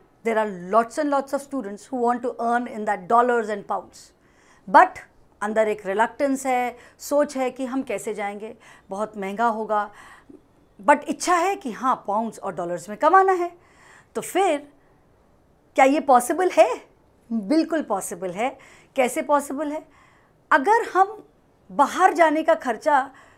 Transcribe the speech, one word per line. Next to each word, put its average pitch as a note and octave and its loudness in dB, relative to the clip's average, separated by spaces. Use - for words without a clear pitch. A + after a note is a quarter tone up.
there A3 0
are F#3 -4
lots A#3 0
and C#4+ 0
lots C#4 -4
of C#4 -8
students G#3 -10
who B3+ -4
want A#3+ 0
to B3 -4
earn A#3+ -2
in A3 -10
that G3 -4
dollars A#3+ 2
and G3+ -6
pounds, - -8
but F4 6
अंदर G#3+ 0
एक G#3 -4
रिलक्टेंस A#3+ -2
है, B3 -2
सोच C#4+ -2
है B3+ -4
कि C4 -8
हम C4 -6
कैसे G#3+ -8
जाएंगे, G#3 -10
बहुत G#3+ -8
महंगा G3+ -4
होगा, G#3+ -2
but D4 4
इच्छा - -2
है F4+ 0
कि C#4+ -10
हाँ G#3+ -2
पाउंड्स G#3+ -4
और F#3 -10
डॉलर्स F3 -8
में G#3 -12
कमाना F#4+ 4
है। F4 -4
तो G#3+ -8
फिर D#4+ -2
क्या C4 6
ये C#4 4
पॉसिबल C4+ 2
है? G4 2
बिल्कुल D4 0
पॉसिबल F#3+ -6
है। A3+ -4
कैसे C4 0
पॉसिबल D4 -2
है? D#4 -10
अगर F#4 4
हम G4 2
बाहर C#4+ 2
जाने D#4 4
का D#4+ 4
खर्चा, C4+ 0